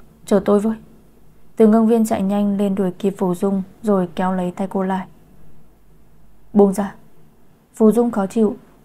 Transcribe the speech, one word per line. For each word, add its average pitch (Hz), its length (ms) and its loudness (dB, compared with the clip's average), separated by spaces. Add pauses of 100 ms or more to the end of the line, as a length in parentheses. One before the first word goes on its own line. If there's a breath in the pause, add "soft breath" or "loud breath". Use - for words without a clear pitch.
(260)
chờ 196 180 2
tôi 202 160 4
với." 220 160 -2 (800)
Từ 220 100 4
Ngưng 220 200 4
Viên 226 200 2
chạy 220 160 -4
nhanh 202 340 -2
lên 202 180 0
đuổi 190 160 -2
kịp 190 280 -4
Phù 180 160 0
Dung, 196 280 -2 (200)
rồi 190 320 0
kéo 190 200 -2
lấy 180 160 -4
tay 185 200 -8
cô 196 120 -4
lại. 190 240 -4 (1500)
"Buông 202 200 4
ra." 202 220 -8 (800)
Phù 220 180 4
Dung 240 180 0
khó 202 160 -4
chịu 208 300 -2 (280 loud breath)